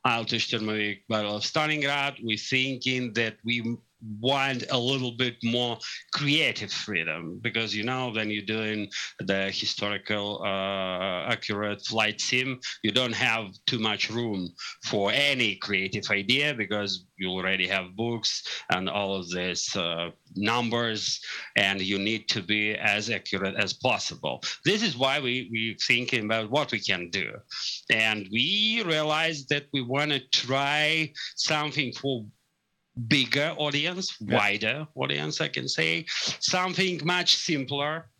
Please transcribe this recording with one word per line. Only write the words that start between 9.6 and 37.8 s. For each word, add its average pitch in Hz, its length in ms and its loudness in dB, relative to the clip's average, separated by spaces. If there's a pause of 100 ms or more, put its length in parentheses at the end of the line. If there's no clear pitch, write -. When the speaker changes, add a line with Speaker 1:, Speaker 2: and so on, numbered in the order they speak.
Speaker 1:
uh, 95 880 -2
accurate 104 520 -2
flight 107 380 0
sim, 127 380 0 (240)
you 107 80 2
don't 120 240 2
have 113 320 0 (180)
too 120 140 0
much 107 320 0
room 107 420 -2 (300)
for 101 280 2
any 127 440 2
creative 98 560 -2
idea, 127 420 2
because 101 520 -2 (120)
you 92 140 -2
already 92 340 0
have 92 300 -2
books 117 480 -2 (260)
and 95 200 2
all 98 260 0
of 90 160 -4
this, 90 440 -2
uh, 85 360 -2 (240)
numbers, 113 840 0 (360)
and 98 260 4
you 98 160 0
need 107 300 0
to 101 160 0
be 107 320 0
as 104 340 0
accurate 98 460 -2
as 101 180 0
possible. - 680 -2 (220)
This 208 180 4
is 165 120 0
why 135 240 2
we, 127 320 -2
we're 113 300 -2
thinking 120 440 0
about 110 260 0
what 143 200 0
we 110 80 -2
can 90 300 -2
do. 85 220 -2 (600)
And 110 400 2
we 208 540 0
realized 156 640 0
that 143 240 0
we 135 80 0
wanna 139 380 0 (120)
try 151 800 2 (240)
something 147 580 0
for 131 300 -4 (840)
bigger 143 480 4
audience, 151 640 0
Speaker 2:
Yeah. 110 160 2
Speaker 1:
wider 110 580 2
audience, 147 460 -2
I 151 80 0
can 69 180 -4
say. 82 380 2 (340)
Something 185 640 2
much 175 320 4
simpler 147 760 -2 (100)